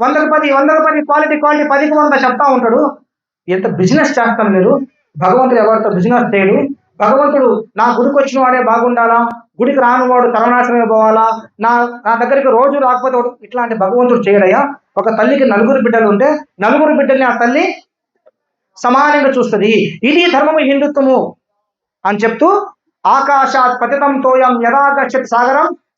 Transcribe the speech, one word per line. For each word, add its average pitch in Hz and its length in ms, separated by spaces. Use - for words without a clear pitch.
వందకు 294 320
పది, 302 200
వందకు 311 380
పది 302 100
క్వాలిటీ, 302 380
క్వాలిటీ 294 320
పదికి 294 220
వంద 294 200
చెప్తా 269 400
ఉంటాడు." 247 440
ఎంత 185 180
బిజినెస్ 185 420
చేస్తాను 220 400
మీరు? 196 300
భగవంతుడు 240 420
ఎవరితో 214 300
బిజినెస్ 208 460
చేయడు. 208 320
భగవంతుడు 254 640
నా 226 180
గుడికి 247 200
వచ్చిన 269 260
వాడే 254 220
బాగుండాలా, 233 520
గుడికి 269 180
రానివాడు 247 580
సర్వనాశనమే 240 480
పోవాలా, 220 560
నా, 240 460
నా 226 100
దగ్గరికి 269 320
రోజు 269 320
రాకపోతే 254 360
వాడు, 240 280
ఇట్లాంటి 233 320
భగవంతుడు 240 440
చేయడయ్యా. 202 540
ఒక 202 120
తల్లికి 247 360
నలుగురు 226 360
బిడ్డలు 226 260
ఉంటే 262 320
నలుగురు 285 340
బిడ్డల్ని 262 320
ఆ 233 120
తల్లి 262 460
సమానంగా 269 520
చూస్తది, 220 760
ఇది 330 280
ధర్మము, 302 280
హిందుత్వము 277 760
అని 202 120
చెప్తూ, 311 500
"ఆకాశాత్ 262 760
పతితం 269 400
తోయం 254 460
యదా 277 340
గచ్చతి 254 240
సాగరం 269 500